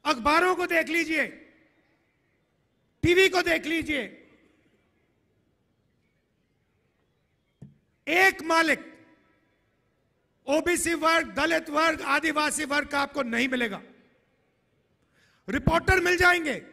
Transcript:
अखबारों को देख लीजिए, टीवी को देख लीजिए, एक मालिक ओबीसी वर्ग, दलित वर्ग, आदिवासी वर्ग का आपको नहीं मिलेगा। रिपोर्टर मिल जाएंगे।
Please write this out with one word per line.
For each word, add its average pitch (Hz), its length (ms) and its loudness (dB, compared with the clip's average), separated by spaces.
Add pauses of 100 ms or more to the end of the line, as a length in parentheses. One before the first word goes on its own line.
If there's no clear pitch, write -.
अखबारों 302 520 2
को 349 100 -2
देख 330 220 0
लीजिए, 311 380 -2 (1800)
टीवी 359 260 4
को 359 140 0
देख 330 240 -2
लीजिए, 302 360 -4 (4000)
एक 370 340 2
मालिक 320 380 2 (1700)
ओबीसी 320 480 0
वर्ग, 320 400 0
दलित 320 360 -2
वर्ग, 311 320 0
आदिवासी 302 640 -2
वर्ग 285 240 -2
का 285 120 -4
आपको 277 220 -4
नहीं 240 260 -2
मिलेगा। 240 340 -4 (1700)
रिपोर्टर 330 520 2
मिल 359 160 2
जाएंगे। 339 560 2